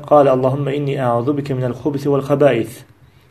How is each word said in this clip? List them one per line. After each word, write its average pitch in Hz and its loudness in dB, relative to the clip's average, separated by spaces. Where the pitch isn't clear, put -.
qalə 139 6
Allahümmə 135 -2
inni 139 -4
əuzu 123 -2
bikə 143 -6
minəl 127 -4
xubisi 143 -4
vəl 139 0
xəbəis." 139 2